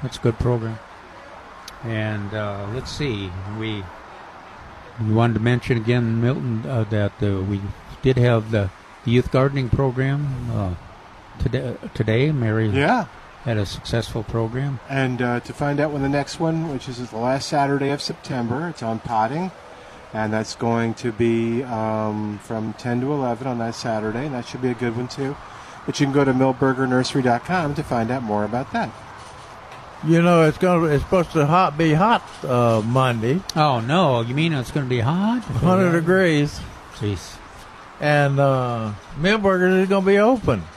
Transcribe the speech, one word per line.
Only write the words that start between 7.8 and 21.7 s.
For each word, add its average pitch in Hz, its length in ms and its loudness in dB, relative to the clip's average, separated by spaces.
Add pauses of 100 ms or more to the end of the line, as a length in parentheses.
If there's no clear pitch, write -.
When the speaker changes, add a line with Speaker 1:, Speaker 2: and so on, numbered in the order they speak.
Speaker 1:
did 127 140 4
have 113 340 4
the, 101 180 2 (360)
the 120 60 2
youth 123 200 4
gardening 135 380 2
program, 135 840 0
uh, 101 220 -2 (680)
today, 127 340 -2 (180)
today. 120 380 2
Mary 110 380 2
Speaker 2:
Yeah. 160 360 2 (380)
Speaker 1:
had 113 140 -2
a 101 80 0
successful - 580 -4
program. 120 640 -4
Speaker 2:
And, 131 340 -2
uh, 120 200 0
to - 120 -16
find 143 260 -2
out 151 120 0
when 143 120 -4
the 139 60 0
next 143 300 -2
one, 160 320 0
which 131 160 -8
is 123 220 -8
the 107 80 -10
last 127 320 0
Saturday 139 400 2
of 143 140 -2
September, 131 680 -4
it's 151 140 -12
on 113 160 -2
potting. 120 500 -2 (640)
And 110 180 -2
that's 110 240 -2
going 117 400 0
to 120 160 -4
be, 117 520 0
um, 107 760 -4